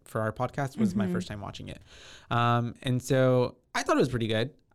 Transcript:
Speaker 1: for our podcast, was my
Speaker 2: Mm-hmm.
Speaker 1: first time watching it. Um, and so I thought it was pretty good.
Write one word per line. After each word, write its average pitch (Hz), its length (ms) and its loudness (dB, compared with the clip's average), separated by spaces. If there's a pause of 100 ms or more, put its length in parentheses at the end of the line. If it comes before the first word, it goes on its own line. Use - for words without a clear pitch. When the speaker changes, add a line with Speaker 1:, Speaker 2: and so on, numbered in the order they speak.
Speaker 1:
for - 160 -4
our 110 120 0
podcast, 127 460 -4
was 208 160 2
my 196 100 0
Speaker 2:
Mm-hmm. 180 80 0
Speaker 1:
first 180 160 -2
time 104 120 -10
watching 98 280 -12
it. - 140 -14 (480)
Um, 120 520 2
and 127 200 0
so 127 540 2 (180)
I 247 80 0
thought 302 140 2
it 285 40 6
was 165 80 4
pretty 117 200 -2
good. 110 220 0 (240)